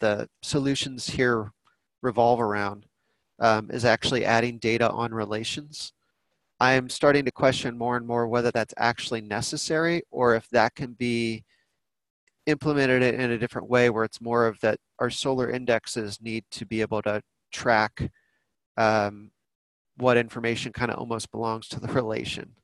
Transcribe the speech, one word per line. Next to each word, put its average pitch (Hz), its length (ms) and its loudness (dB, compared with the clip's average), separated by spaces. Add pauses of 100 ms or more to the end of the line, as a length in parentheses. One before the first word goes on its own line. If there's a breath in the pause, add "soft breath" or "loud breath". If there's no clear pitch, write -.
the 107 280 0 (140)
solutions 135 640 -2
here 117 460 0 (500)
revolve 120 380 4
around, 104 460 -2 (520)
um, 110 320 2
is 120 140 -4
actually 113 400 2
adding 117 340 2
data 113 320 0
on 113 240 -4
relations. 113 800 -8 (640)
I 127 140 6
am 127 160 2
starting 143 380 4
to 127 40 -2
question 131 460 0
more 120 220 -2
and 120 80 -10
more 120 200 0
whether 120 240 2
that's 110 280 -2
actually 117 420 -2
necessary 156 920 -2
or 123 240 4
if 113 160 -2
that 117 240 4
can 123 200 -10
be 117 500 -2 (1000)
implemented 139 560 2
in 123 280 0
a 117 80 -2
different 107 300 -6
way 123 220 6
where 110 140 0
it's - 180 -8
more 117 240 2
of 107 140 -2
that 107 180 2 (200)
our 120 120 -2
Solr 127 420 -2
indexes 117 720 -4
need 113 300 -8
to - 120 -10
be 110 160 -4
able 107 220 -2
to 104 180 -2 (320)
track, 110 580 2 (680)
um, 107 540 0 (680)
what 123 180 4
information 117 560 -2
kinda 120 220 -2
almost 117 360 -8
belongs 113 380 -6
to - 120 -12
the 110 80 -8
relation 113 640 -4 (120)